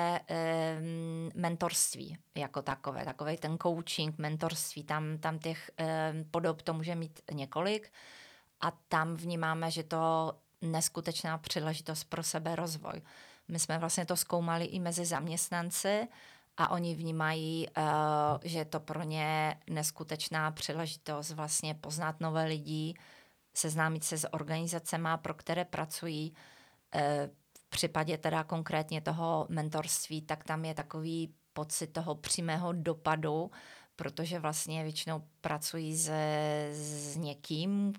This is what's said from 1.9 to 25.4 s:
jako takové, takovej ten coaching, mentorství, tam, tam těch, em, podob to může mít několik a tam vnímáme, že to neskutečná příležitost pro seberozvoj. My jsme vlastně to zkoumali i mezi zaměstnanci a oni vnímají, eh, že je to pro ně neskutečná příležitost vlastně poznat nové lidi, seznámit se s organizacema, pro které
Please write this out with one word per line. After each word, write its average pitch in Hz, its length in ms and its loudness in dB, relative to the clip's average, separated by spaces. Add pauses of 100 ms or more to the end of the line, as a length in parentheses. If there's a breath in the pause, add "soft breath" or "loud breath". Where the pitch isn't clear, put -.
jako 143 280 -2
takové, 135 420 -4
takovej 151 340 -2
ten 160 200 0
coaching, 165 600 0
mentorství, 156 640 -2
tam, 156 340 0
tam 160 200 0
těch, 160 380 -4
em, 160 540 0
podob 165 320 2
to 165 120 0
může 160 200 -2
mít 165 260 -6 (120)
několik 175 600 0 (680 loud breath)
a 170 100 2 (180)
tam 165 260 2
vnímáme, 165 560 0
že 160 120 -2
to 160 500 2 (300)
neskutečná 165 760 0
příležitost 156 640 -2
pro 160 180 -4
seberozvoj. 160 800 -2 (460 loud breath)
My 170 100 -2
jsme 160 200 0
vlastně 165 280 0
to 175 100 2
zkoumali 170 480 2
i 180 160 -2
mezi 170 240 0
zaměstnanci 175 1040 0 (480 loud breath)
a 170 140 4
oni 170 240 0
vnímají, 160 720 0
eh, - 140 0 (640)
že 165 140 -2
je 156 60 0
to 156 160 -4
pro 156 220 -4
ně 156 540 2 (140)
neskutečná 156 800 0
příležitost 156 800 -4
vlastně 156 440 -2
poznat 156 460 -2
nové 160 240 2
lidi, 156 500 0 (600 loud breath)
seznámit 160 500 2
se 160 140 0
s - 140 -2
organizacema, 165 840 0
pro 160 180 -4
které 170 300 -2